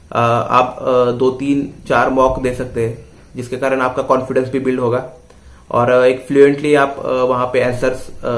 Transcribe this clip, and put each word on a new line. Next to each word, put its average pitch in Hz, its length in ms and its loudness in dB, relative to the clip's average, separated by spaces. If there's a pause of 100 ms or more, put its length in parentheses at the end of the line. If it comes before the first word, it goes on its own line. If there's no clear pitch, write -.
(120)
अ, - 60 -2 (320)
आप, 123 300 0
अ, 127 300 2
दो, 127 200 0
तीन, 139 440 -4 (140)
चार 131 220 2
mock 131 320 2
दे 123 120 -2
सकते 120 320 -4
हैं, - 180 -10 (320)
जिसके 127 200 -8
कारण 131 240 -2
आपका 131 220 -2
confidence 131 460 0
भी 135 120 -2
build 127 200 -2
होगा 123 300 -2 (600)
और, 120 200 2
अ, 127 140 6
एक 127 160 2
fluently 143 540 4
आप, 139 240 2
अ, - 100 -8
वहाँ 127 380 0
पे 123 160 0
answers, 123 460 -2
अ, - 100 -16 (200)